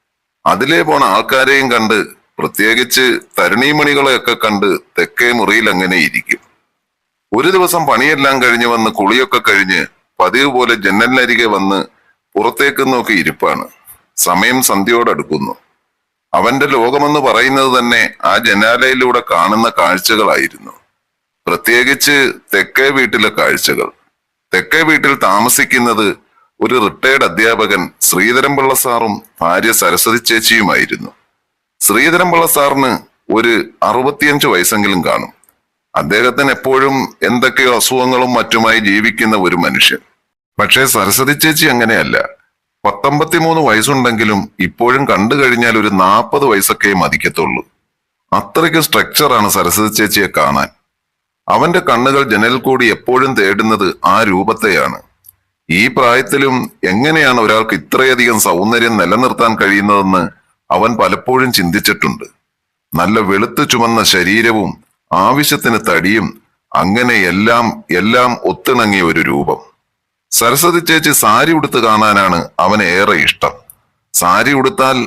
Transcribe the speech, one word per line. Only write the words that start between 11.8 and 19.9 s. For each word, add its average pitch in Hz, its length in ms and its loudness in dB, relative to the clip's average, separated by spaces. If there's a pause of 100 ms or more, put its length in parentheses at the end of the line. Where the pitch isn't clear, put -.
പുറത്തേക്ക് 127 520 -2
നോക്കി 120 260 0
ഇരിപ്പാണ്. 78 520 -2 (520)
സമയം 101 460 0
സന്ധ്യയോടടുക്കുന്നു. 98 880 -2 (800)
അവന്റെ 185 320 0
ലോകമെന്ന് 139 540 0
പറയുന്നത് 135 500 2 (100)
തന്നെ 120 220 2 (220)
ആ 92 140 2
ജനാലയിലൂടെ 123 840 0 (100)
കാണുന്ന 104 380 0
കാഴ്ചകളായിരുന്നു. 90 1040 -2 (760)